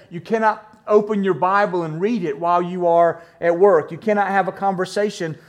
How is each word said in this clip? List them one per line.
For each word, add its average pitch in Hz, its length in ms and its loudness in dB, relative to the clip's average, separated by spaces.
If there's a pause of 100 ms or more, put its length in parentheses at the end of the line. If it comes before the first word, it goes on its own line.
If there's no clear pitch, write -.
(100)
you 170 100 -12
cannot 220 640 -2
open 208 380 2
your 190 80 0
Bible 180 520 0
and 156 140 -8
read 208 240 -2
it 147 160 -4
while 175 220 2
you 180 260 -4
are 170 360 2 (180)
at 170 180 0
work. 175 320 4
You 170 60 -12
cannot 208 320 -2
have 190 180 0
a 185 60 -6
conversation 185 880 -4 (100)